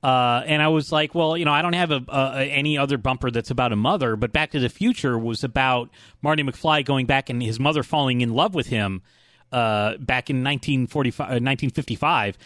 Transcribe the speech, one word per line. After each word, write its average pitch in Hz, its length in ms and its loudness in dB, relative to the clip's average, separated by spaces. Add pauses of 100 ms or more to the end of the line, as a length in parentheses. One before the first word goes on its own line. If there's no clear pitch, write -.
Uh, 127 460 2
and 151 160 0
I 156 60 4
was 156 240 0
like, 151 200 0
"Well, 165 240 0
you 170 80 -2
know, 151 60 2
I 147 100 2
don't 170 120 -2
have 175 180 0
a, 135 180 0
a, 135 280 0
a, 135 80 0
any 143 340 -2
other 139 180 0
bumper 127 360 -2
that's 117 180 -4
about 123 220 0
a 107 40 0
mother, 123 380 2
but 110 180 -2
Back 151 200 0
to 143 80 0
the 123 80 0
Future 139 500 0
was 113 240 -4
about 127 480 0 (320)
Marty 151 220 2
McFly 151 400 0
going 135 220 0
back 135 220 2
and 123 140 -4
his 110 160 -4
mother 147 240 2
falling 131 380 0
in 117 120 0
love 180 220 2
with 143 140 -2
him, 98 340 -2 (480)
uh, 110 460 0
back 127 340 -2
in 131 140 0
nineteen 135 420 0
forty-five, 131 460 -2
uh, 123 80 0
nineteen 135 300 0
fifty-five 123 760 -2